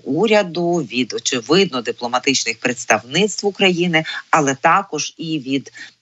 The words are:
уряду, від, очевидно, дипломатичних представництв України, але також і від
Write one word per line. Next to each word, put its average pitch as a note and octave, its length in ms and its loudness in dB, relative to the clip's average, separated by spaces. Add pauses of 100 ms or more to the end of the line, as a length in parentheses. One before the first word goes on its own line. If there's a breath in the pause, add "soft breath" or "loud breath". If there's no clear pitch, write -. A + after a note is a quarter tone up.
уряду, F3 720 2
від, B2+ 380 -2
очевидно, C3+ 680 0
дипломатичних A#2+ 800 -2
представництв D#3+ 880 -2
України, F3+ 580 2 (260 loud breath)
але C#3+ 240 2
також E3 640 0
і D#3+ 220 -4
від C3 340 -6 (300 loud breath)